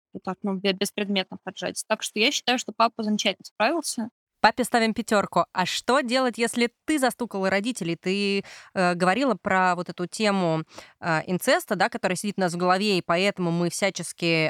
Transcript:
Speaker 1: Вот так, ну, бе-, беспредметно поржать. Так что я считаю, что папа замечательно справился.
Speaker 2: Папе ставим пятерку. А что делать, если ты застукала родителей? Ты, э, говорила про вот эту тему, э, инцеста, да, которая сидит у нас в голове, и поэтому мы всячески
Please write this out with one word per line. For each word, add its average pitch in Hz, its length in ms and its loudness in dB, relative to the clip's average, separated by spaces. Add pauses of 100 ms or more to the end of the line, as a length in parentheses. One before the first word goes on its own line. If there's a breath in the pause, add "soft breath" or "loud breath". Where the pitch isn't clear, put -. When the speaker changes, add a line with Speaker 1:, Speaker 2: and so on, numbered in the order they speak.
(140)
Speaker 1:
Вот 190 100 -14
так, 190 200 -6
ну, 196 120 -2
бе-, 196 180 0
беспредметно 196 680 -4
поржать. 185 440 -8
Так - 160 -2
что - 160 -6
я 233 120 4
считаю, 247 280 -2
что - 160 -10
папа 233 280 0
замечательно 214 420 -2
справился. 247 640 -2 (320)
Speaker 2:
Папе 226 220 4
ставим 226 300 2
пятерку. 202 600 0
А 180 120 0
что - 360 0
делать, 254 360 0
если 233 340 0 (140)
ты 311 140 0
застукала 214 500 0
родителей? 196 460 -2
Ты, 196 480 0 (320 loud breath)
э, 180 180 2
говорила 196 420 2
про 185 400 2
вот 175 140 -6
эту 175 180 -6
тему, 185 560 0 (380 loud breath)
э, 160 260 0
инцеста, 233 480 0
да, 190 140 2
которая 196 260 -2
сидит 202 220 -6
у - 40 -2
нас 175 120 2
в 175 40 -6
голове, 185 420 2
и - 20 0
поэтому 180 500 0
мы 170 200 0
всячески 165 800 0